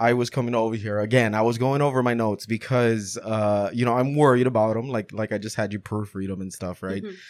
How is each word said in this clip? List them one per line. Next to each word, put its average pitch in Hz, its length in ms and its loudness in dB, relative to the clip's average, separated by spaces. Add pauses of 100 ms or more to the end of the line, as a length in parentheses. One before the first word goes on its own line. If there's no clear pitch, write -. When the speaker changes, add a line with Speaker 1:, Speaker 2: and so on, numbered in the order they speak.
Speaker 1:
I 120 140 4
was 120 160 0
coming 120 240 -2
over 113 200 2
here, 104 260 -4
again, 110 340 2
I 107 80 2
was 117 160 2
going 135 240 2
over 131 200 2
my 120 120 2
notes 110 320 -2
because, 113 720 0
uh, 104 560 0
you 120 100 -2
know, 135 80 2
I'm 135 220 2
worried 131 320 6
about 110 320 2
'em. 123 100 -6
Like, 113 240 -6
like 107 200 -4
I 107 40 -2
just 101 180 -8
had 107 200 -4
you 104 60 -8
proofread 98 520 -6
'em 95 80 -8
and 95 100 -10
stuff, 90 320 -10
right? 98 200 -6
Speaker 2:
Mm-hmm. 92 120 -12 (160)